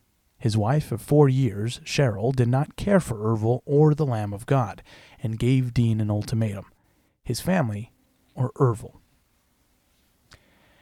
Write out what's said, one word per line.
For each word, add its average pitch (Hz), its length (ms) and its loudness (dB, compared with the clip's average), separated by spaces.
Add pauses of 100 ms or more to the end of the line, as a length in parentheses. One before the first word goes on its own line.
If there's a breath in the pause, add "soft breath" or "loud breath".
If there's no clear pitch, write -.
(400)
His 110 180 -2
wife 127 340 0
of 110 100 -4
four 147 280 6
years, 120 540 -2
Cheryl, 120 520 0
did 123 120 2
not 131 280 -2
care 202 240 2
for - 180 -4
Ervil 110 480 0
or 147 280 4
the 151 120 -2
Lamb 107 280 -4
of 101 140 -12
God 120 340 -2 (400 loud breath)
and 113 160 -4
gave 127 380 0
Dean 113 260 2
an 104 80 -2
ultimatum. 104 560 -2 (580)
His - 160 -6
family 117 520 -2 (420)
or 127 200 -4
Ervil. - 400 0 (1900 soft breath)